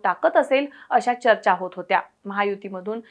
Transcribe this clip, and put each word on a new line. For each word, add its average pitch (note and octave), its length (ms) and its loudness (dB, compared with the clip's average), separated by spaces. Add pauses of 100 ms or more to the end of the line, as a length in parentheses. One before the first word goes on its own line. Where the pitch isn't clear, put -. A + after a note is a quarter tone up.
टाकत B3 320 0
असेल, C#4 300 2 (240)
अशा A#3+ 240 2
चर्चा G#3+ 380 2
होत F3+ 240 -4
होत्या. F#3 240 0 (240)
महायुतीमधून G3+ 760 -6 (100)